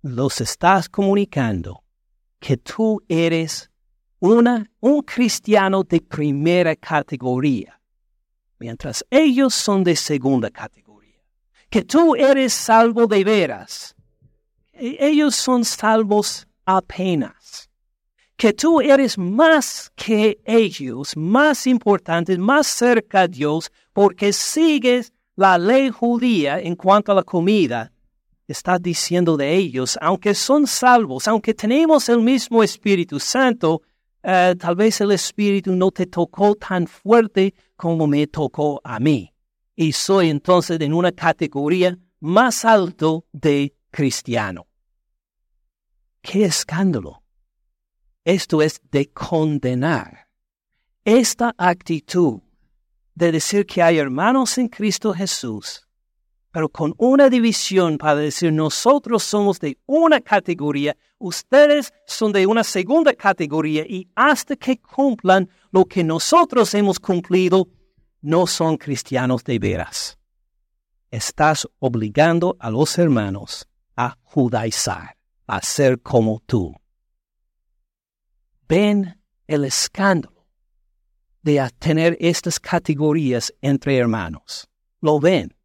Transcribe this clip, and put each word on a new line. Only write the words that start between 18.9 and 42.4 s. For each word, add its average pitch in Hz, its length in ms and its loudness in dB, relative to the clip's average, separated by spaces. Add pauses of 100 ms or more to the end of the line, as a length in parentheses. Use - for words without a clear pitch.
más 262 800 0
que 214 480 0
ellos, 147 720 -2
más 240 500 2
importante, 185 720 0
más 262 280 2
cerca 233 560 0
a 180 60 2
Dios, 151 420 -4 (220)
porque 202 400 2
sigues 247 800 0 (220)
la 190 240 4
ley 254 320 2
judía 226 720 0
en 170 160 -6
cuanto 202 360 2
a 196 40 4
la 180 80 2
comida". 165 680 0 (540)
Está 180 320 -4
diciendo 175 580 0
de 143 180 -2
ellos, 131 460 -2
aunque 185 340 0
son 285 320 0
salvos, 226 640 2
aunque 220 240 -2
tenemos 285 560 2
el 240 120 4
mismo 226 420 2
Espíritu 185 580 -2
Santo, 240 600 0 (400)
eh, 180 360 2
tal 170 160 -4
vez 214 260 0
el 202 120 0
Espíritu 196 640 -2
no 185 160 2
te 185 160 -6
tocó 185 480 0
tan 185 320 -4
fuerte 202 680 0 (220)
como 165 300 -2
me 147 200 0
tocó 147 580 -4
a 117 140 -10
mí. 123 340 -2 (440)
Y 160 160 -2
soy 190 380 0
entonces 165 500 0
en 147 120 -2
una 175 200 0
categoría 170 840 -2 (240)
más 214 440 0